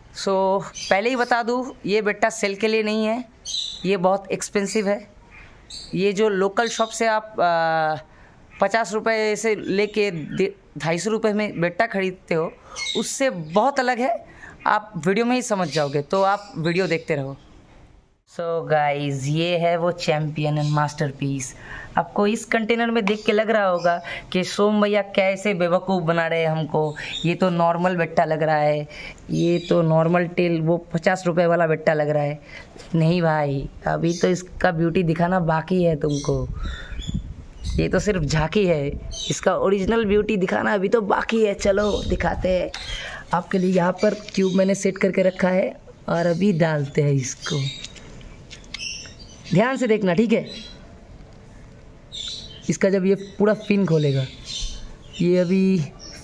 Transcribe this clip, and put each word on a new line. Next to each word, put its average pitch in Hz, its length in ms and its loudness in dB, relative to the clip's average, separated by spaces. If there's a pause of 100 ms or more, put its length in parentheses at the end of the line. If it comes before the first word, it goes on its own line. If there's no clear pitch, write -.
(160)
So - 160 -2 (580)
पहले 202 200 2
ही 269 60 0
बता 240 260 2
दूँ, 247 320 -4 (120)
ये 208 160 2
बेटा 208 280 0
sell 202 240 -2
के 214 140 0
लिए 220 140 2
नहीं 214 220 0
है, 226 200 -2 (600)
ये 190 100 2
बहुत 190 360 0
expensive 196 560 -2
है। 202 120 0 (960)
ये 190 180 2
जो 214 160 2
local 196 400 0
शॉप 226 200 -2
से 226 180 -2
आप, 220 340 -2
आ, 160 560 2 (680)
पचास 196 300 2
रुपये 220 440 0
से 214 180 0
लेके 202 560 0
दे-, 160 680 -4
ढाई 160 180 0
सौ 180 120 -4
रुपये 214 220 2
में 208 280 -2
बेटा 175 260 0
खरीदते 190 480 -4
हो, 165 180 0 (440)
उससे 262 340 0
बहुत 208 500 0
अलग 247 180 0
है। 285 260 -2 (420)
आप 208 400 0
वीडियो 202 200 2
में 247 100 2
ही 247 60 0
समझ 190 260 -2
जाओगे, 143 340 -2
तो 190 200 0
आप 196 360 0
वीडियो 170 280 0
देखते 165 280 -2
रहो। 135 220 -6 (920)
So - 120 -12
guys, 147 840 0
ये 165 320 0
है 170 180 2
वो 170 160 2
champion 151 680 0
and 147 200 0
masterpiece। 139 680 -2 (540)
आपको - 280 0
इस 226 180 0
container 233 460 0
में 226 140 0
देख 208 220 -2
के 220 60 2
लग 208 180 2
रहा 208 160 2
होगा 175 360 2 (300)
कि 180 120 2
सोम 208 380 2
भैया 208 200 4
कैसे 196 520 0
बेवकूफ़ 180 500 0
बना 165 220 2
रहे 165 140 0
हैं 160 80 2
हमको, 156 460 0 (320)
ये 170 80 2
तो 185 160 2
normal 170 460 2
बेटा 165 280 2
लग 156 180 0
रहा 156 160 2
है, 151 300 2 (420)
ये 170 280 2
तो 170 240 2
normal 165 440 4
tail, 170 340 0
वो 165 320 0
पचास 180 340 0
रुपये 175 200 2
वाला 170 200 4
बेटा 156 280 2
लग 151 140 0
रहा 147 140 2
है। 147 180 -4 (540)
नहीं 165 280 4
भाई, 147 460 0 (180)
अभी 160 320 0
तो 185 100 4
इसका 180 420 0
beauty 165 320 2
दिखाना 175 380 2
बाकी 160 420 0
है 165 140 4
तुमको, 143 520 -2 (1300)
ये 160 100 2
तो 190 100 0
सिर्फ 185 240 0
झांकी 156 440 2
है, 147 260 0 (380)
इसका 190 260 0
original 196 480 2
beauty 208 320 2
दिखाना 202 380 0
अभी 196 140 0
तो 233 120 2
बाकी 220 440 0
है। 202 100 2
चलो 202 540 2
दिखाते 180 400 0
हैं 180 220 0 (640)
आपके 175 240 0
लिए। 185 120 2
यहाँ 180 220 4
पर 202 220 2
क्यूब 190 380 -2
मैंने 190 220 4
set 190 240 -2
करके 190 240 2
रखा 185 260 2
है 196 260 0 (340)
और 170 180 0
अभी 175 260 2
डालते 151 500 0
हैं 143 100 2
इसको। 139 440 -2 (2000)
ध्यान 240 220 2
से 254 100 0
देखना, 202 280 2
ठीक 220 180 4
है? 202 140 2 (2250)
इसका 190 220 0
जब 185 160 2
ये 196 80 4
पूरा 202 400 0
fin 202 320 0
खोलेगा, 147 380 2 (960)
ये 175 180 4
अभी 190 400 4 (460)